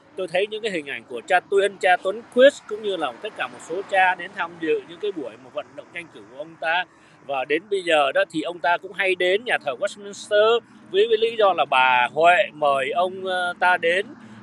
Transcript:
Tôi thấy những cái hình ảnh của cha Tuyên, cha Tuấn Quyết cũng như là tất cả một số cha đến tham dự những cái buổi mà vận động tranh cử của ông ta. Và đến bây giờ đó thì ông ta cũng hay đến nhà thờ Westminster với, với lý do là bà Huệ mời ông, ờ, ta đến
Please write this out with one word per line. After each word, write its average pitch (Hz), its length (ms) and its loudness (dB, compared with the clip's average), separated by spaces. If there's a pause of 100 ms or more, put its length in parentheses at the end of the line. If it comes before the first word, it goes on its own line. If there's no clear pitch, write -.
(160)
Tôi 185 120 -8
thấy 180 200 -2
những 214 140 -10
cái 220 100 -6
hình 151 180 -8
ảnh 120 200 -10
của 120 180 -10
cha 180 120 4
Tuyên, 196 380 0
cha 180 200 2
Tuấn 196 240 -6 (120)
Quyết 269 200 8 (140)
cũng 214 160 -8
như 196 140 -4
là 147 140 -4 (100)
tất 214 160 -12
cả 151 100 -4
một 120 120 -18 (100)
số 175 200 -6
cha 185 260 2
đến 180 200 -12
tham 175 160 -6 (100)
dự 151 280 0
những 170 100 -20
cái 202 120 -6
buổi 139 200 -10 (120)
mà 127 100 -20
vận 139 120 -10 (100)
động 143 180 -18
tranh 170 200 -14
cử 123 80 -20 (100)
của 127 60 -20
ông 160 220 -14
ta. 170 260 -2 (400)
Và 131 200 -4
đến 151 240 -2
bây 196 120 -2
giờ 151 300 2
đó 180 200 2
thì 156 100 -6
ông 175 180 -10
ta 175 180 0
cũng 185 160 -16
hay 190 220 0
đến 185 300 0
nhà 180 200 0
thờ 135 140 -4
Westminster 208 800 0 (320)
với, 202 160 2
với 220 100 4
lý 226 200 -2
do 196 160 4
là 156 120 0
bà 127 480 4
Huệ 160 400 4
mời 143 380 0
ông, 185 340 -2
ờ, 180 340 -4
ta 180 180 4
đến 175 280 0 (380)